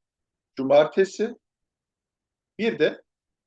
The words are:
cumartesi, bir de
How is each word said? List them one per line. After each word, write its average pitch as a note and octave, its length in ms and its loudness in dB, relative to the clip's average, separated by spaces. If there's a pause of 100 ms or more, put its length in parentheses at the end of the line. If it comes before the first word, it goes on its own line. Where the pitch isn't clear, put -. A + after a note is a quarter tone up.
(560)
cumartesi, D#3 800 0 (1200)
bir A3 200 -4
de F3 220 -2 (460)